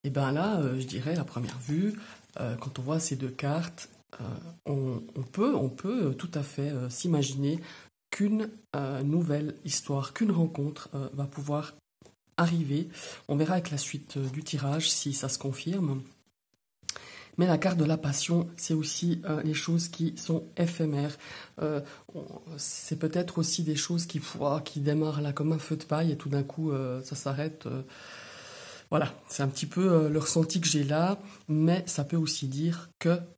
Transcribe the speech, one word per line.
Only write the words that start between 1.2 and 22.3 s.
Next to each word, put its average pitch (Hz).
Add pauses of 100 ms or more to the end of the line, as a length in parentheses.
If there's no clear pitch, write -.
première 120
vue, 165 (460)
euh, 120
quand 127
on -
voit 151
ces 151
deux 127
cartes, 151 (320)
euh, - (420)
on, 131 (140)
on 135
peut, 226
on 135
peut, 190
euh, 135
tout 170
à 147
fait, 143
euh, 127
s'imaginer 139 (500)
qu'une, 214 (240)
euh, 135
nouvelle 151 (100)
histoire, 139
qu'une 208
rencontre, 160
euh, 139
va 139
pouvoir 147 (640)
arriver. 165 (400)
On 143
verra 156
avec 170
la 143
suite, -
euh, 135
du 147
tirage 147
si -
ça 135
se -
confirme. 139 (1400)
Mais 180
la 165
carte 175
de 151
la 160
passion, 165 (120)
c'est -
aussi, 165
euh, 151
les 156
choses 165
qui 165
sont 165 (140)
éphémères. 151 (460)
Euh, 151 (340)
on, 147 (320)